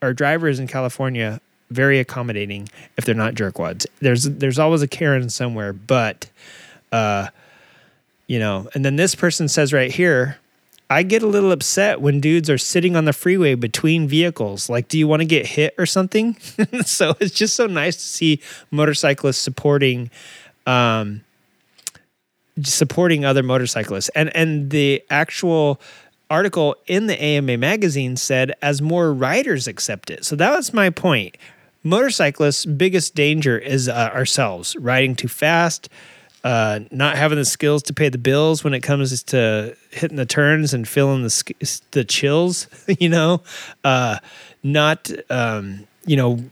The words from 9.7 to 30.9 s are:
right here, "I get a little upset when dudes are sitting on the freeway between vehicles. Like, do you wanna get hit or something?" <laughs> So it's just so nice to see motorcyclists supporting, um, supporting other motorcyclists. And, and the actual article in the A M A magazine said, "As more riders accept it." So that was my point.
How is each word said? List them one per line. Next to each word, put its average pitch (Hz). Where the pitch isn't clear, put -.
right 131
here, 139
"I 143
get 220
a 220
little 202
upset 196
when 143
dudes 156
are 139
sitting 175
on 156
the 147
freeway 180
between 147
vehicles. 135
Like, 120
do 160
you 156
wanna 156
get 156
hit -
or 180
something?" 214
<laughs> 226
So 156
it's 196
just 214
so 240
nice 165
to -
see 156
motorcyclists 147
supporting, 131
um, 110
supporting 156
other 135
motorcyclists. 117
And, 156
and 151
the 143
actual 151
article 165
in 208
the 156
A 151
M 135
A 120
magazine 143
said, 131
"As 143
more 160
riders 143
accept -
it." -
So 151
that 208
was 302
my 202
point. 135